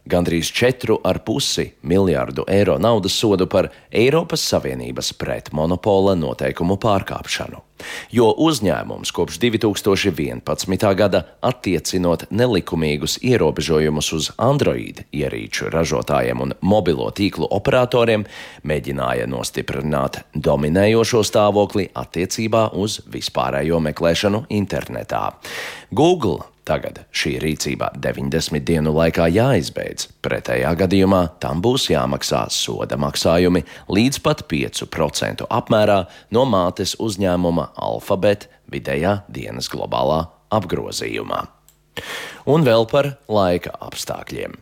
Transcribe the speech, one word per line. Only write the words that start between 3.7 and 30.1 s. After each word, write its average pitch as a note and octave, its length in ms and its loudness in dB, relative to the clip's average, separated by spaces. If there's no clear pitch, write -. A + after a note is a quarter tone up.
Eiropas D#3 580 2
Savienības B1+ 720 -4
pretmonopola F2 1000 0
noteikumu D2+ 640 -2
pārkāpšanu. - 840 -2
Jo A2+ 240 4
uzņēmums F2+ 800 0
kopš - 300 -4
divtūkstoši G2+ 760 2
vienpadsmitā D#2 800 -2
gada, G2 300 2
attiecinot F2 920 -2
nelikumīgus E2 920 0
ierobežojumus D#2 920 2
uz D2+ 220 -4
Android G#2+ 720 0
ierīču B1+ 640 -6
ražotājiem C2 760 0
un C2+ 140 -4
mobilo F2 520 2
tīklu F2 400 -2
operatoriem, A#2 760 2
mēģināja C2+ 680 -4
nostiprināt C2+ 1000 -4
dominējošo F#2+ 960 2
stāvokli G#2 680 2
attiecībā G#2+ 800 -2
uz G2+ 320 -4
vispārējo C#2 800 -2
meklēšanu E2+ 680 0
internetā. B1 800 -4
Google C#3 680 2
tagad - 480 -6
šī - 320 -4
rīcība D2 540 -2
deviņdesmit C#2 720 -2
dienu D#2 300 2
laikā E2 320 2
jāizbeidz. F2+ 840 0